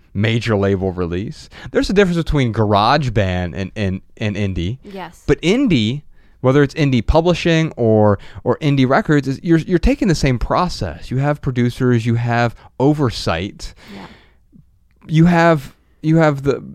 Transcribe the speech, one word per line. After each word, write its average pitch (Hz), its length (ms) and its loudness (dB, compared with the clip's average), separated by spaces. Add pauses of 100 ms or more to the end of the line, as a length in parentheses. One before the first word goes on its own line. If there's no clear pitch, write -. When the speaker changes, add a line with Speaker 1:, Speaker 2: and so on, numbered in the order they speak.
(140)
Speaker 1:
major 113 420 -2
label 98 360 0
release. 90 580 -8 (220)
There's 269 180 -2
a - 20 -2
difference 180 240 2
between 143 380 -2
GarageBand 104 1000 0
and, 95 220 -8
and, 95 240 -4 (160)
and 104 200 -6
indie. 95 480 -4
Speaker 2:
Yes. 190 420 -16
Speaker 1:
But 143 160 2
indie, 151 600 0 (400)
whether 131 200 4
it's 139 120 0
indie 131 320 0
publishing 165 680 2
or, 107 420 4 (260)
or 123 140 0
indie 139 300 2
records, 143 400 2
is 135 140 -6
you're, 165 160 2
you're 170 200 0
taking 262 300 0
the 160 60 2
same 131 240 0
process. 113 720 -4
You 120 80 -4
have 147 240 -2
producers, 123 640 0
you 117 80 0
have 120 400 -2 (240)
oversight. 120 960 -2 (200)
Speaker 2:
Yeah. 190 120 -18 (1000)
Speaker 1:
You 160 180 4
have, 165 480 2 (280)
you 156 140 2
have 151 280 2
the 139 180 0 (120)